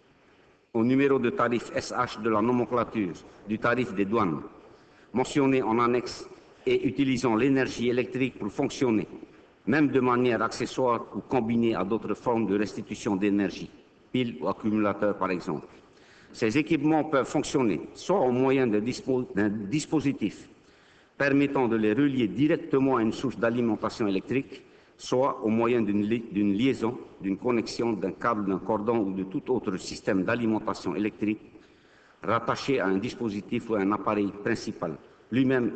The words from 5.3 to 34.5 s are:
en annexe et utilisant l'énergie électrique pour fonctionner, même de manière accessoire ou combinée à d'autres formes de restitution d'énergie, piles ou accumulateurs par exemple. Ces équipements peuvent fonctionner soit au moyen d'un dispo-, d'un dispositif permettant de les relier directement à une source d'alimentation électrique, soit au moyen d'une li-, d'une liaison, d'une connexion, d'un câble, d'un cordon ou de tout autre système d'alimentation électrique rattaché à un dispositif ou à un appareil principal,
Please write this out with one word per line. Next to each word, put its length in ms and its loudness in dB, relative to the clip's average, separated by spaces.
en 200 0
annexe 480 0
et 220 2
utilisant 480 0
l'énergie 540 2
électrique 500 -2
pour 140 -6
fonctionner, 560 0
même 220 4
de 100 2
manière 420 2
accessoire 640 -2
ou 40 -6
combinée 540 0
à 80 -2
d'autres 320 -2
formes 320 0
de 100 0
restitution 600 -4
d'énergie, 520 0
piles 280 -2
ou 60 -4
accumulateurs 720 0
par 140 -2
exemple. 340 -4
Ces 240 0
équipements 460 2
peuvent 240 0
fonctionner 540 0
soit 260 0
au 100 2
moyen 380 2
d'un 100 2
dispo-, 560 -2
d'un 140 2
dispositif 1000 -2
permettant 480 4
de 80 2
les 180 4
relier 360 2
directement 720 2
à 40 4
une 100 2
source 240 -4
d'alimentation 720 0
électrique, 560 -2
soit 460 0
au 60 0
moyen 340 4
d'une 220 2
li-, 260 -2
d'une 220 2
liaison, 440 2
d'une 160 -2
connexion, 580 0
d'un 180 -2
câble, 340 -2
d'un 120 0
cordon 400 0
ou 140 0
de 120 -4
tout 260 -6
autre 260 0
système 460 -2
d'alimentation 720 -2
électrique 460 -2
rattaché 580 0
à 60 2
un 120 2
dispositif 720 -4
ou 60 2
à 20 2
un 140 2
appareil 380 0
principal, 500 -4